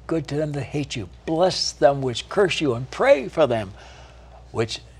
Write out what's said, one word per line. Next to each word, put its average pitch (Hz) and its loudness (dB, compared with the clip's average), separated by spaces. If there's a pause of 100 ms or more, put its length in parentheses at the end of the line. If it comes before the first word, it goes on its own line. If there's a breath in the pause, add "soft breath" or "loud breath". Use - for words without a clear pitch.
good 165 -4
to 143 -4
them 151 -2
that 139 -6
hate 143 -6
you. 95 -8 (160)
Bless 165 0
them 143 4
which 127 -4
curse 196 2
you, 139 2
and 127 -6
pray 254 2
for 160 2
them 110 -4 (760 loud breath)
which 113 -4 (200)